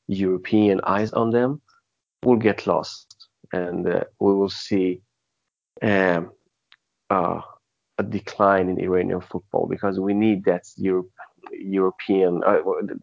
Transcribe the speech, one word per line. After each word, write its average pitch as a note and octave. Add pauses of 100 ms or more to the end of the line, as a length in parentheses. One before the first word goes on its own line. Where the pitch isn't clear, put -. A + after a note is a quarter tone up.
European F#2+
eyes G#2
on A2+
them B2+ (640)
will B2
get G#2+
lost, - (260)
and, F2+
uh, F2 (160)
we G2+
will G2
see, F#2 (800)
um, F#2 (800)
uh, F2 (580)
a G#2
decline G2
in F2+
Iranian F#2
football, -
because F#2
we G2
need G#2
that F2+
Europe, F#2 (420)
European, F#2+
uh, G2 (240)
the, -